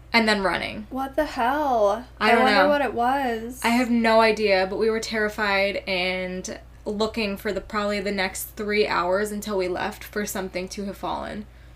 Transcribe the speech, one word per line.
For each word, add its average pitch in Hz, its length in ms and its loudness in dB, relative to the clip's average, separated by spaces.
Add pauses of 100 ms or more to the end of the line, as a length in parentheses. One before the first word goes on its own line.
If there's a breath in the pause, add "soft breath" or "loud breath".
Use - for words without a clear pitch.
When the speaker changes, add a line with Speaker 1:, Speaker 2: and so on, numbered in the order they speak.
(120)
Speaker 1:
and 226 160 4
then 202 160 2
running. 175 460 -4
Speaker 2:
What 269 260 -8
the 311 80 2
hell? 247 840 0 (140)
Speaker 1:
I 214 100 4
don't 233 120 6
Speaker 2:
I - 20 6
wonder 202 180 6
Speaker 1:
know. 190 60 6
Speaker 2:
what 294 140 4
it 220 120 -2
was. 240 720 -2
Speaker 1:
I 233 60 4
have 240 200 2
no 226 300 4
idea, 208 500 4
but 202 80 -4
we 220 100 2
were 220 120 0
terrified 208 880 0
and 185 720 -4 (240)
looking 214 520 -2
for 208 160 -4
the, 190 80 -4
probably 208 380 -2
the 202 140 -2
next 196 420 -4
three 208 320 0
hours 185 460 0
until 208 260 -4
we 185 80 0
left 190 380 -4
for 208 220 -6
something 190 420 -6
to 202 160 -8
have 196 120 -8
fallen. 175 480 -8 (320 soft breath)